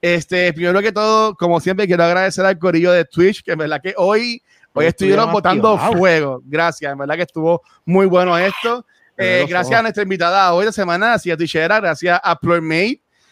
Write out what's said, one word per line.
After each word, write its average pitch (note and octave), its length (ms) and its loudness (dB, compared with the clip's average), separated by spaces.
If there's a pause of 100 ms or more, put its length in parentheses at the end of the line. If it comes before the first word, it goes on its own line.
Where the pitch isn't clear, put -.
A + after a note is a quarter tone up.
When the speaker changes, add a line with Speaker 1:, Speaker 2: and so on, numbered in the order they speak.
Speaker 1:
Este, F3 520 0
primero F3 280 0
que G#3+ 120 -2
todo, G#3+ 420 2
como E3+ 240 0
siempre, F#3+ 280 -2
quiero E3+ 180 2
agradecer F#3 400 0
al F#3+ 120 0
Corillo F3 360 2
de E3+ 100 4
Twitch, F3+ 400 0
que - 80 -8
en D3+ 60 -2
verdad D3+ 260 -4
que F#3+ 140 -8
hoy, G#3 240 2
hoy A#3+ 200 -8 (320)
Speaker 2:
Hoy D3+ 120 0
Speaker 1:
estuvieron G3 400 2
Speaker 2:
estuvieron - 80 -2
Speaker 1:
botando G#3 400 2
Speaker 2:
activados. F3+ 240 0
Speaker 1:
fuego. D#3 480 2
Gracias, D#3 440 -2
en C#3 80 -8
verdad C#3 180 -4
que F3 80 -4
estuvo E3 380 -2 (220)
muy F#3 220 2
bueno F3+ 320 2
esto. A#3 480 -4 (300)
Speaker 2:
Pero F#3+ 140 -2
Speaker 1:
Eh, F3+ 120 2
Speaker 2:
lo E3+ 60 -2
Speaker 1:
gracias F3 220 -2
Speaker 2:
son. A3+ 100 2
Speaker 1:
a - 20 0
nuestra G#3+ 220 -4
invitada F#3 500 2
hoy F#3 140 2
de A3+ 40 -2
semana, G3+ 480 0
Cia E3+ 160 -4
Tichera, E3 460 0
gracias F3 420 -2
a F3 140 0
Plurmate. E3+ 640 -2 (300)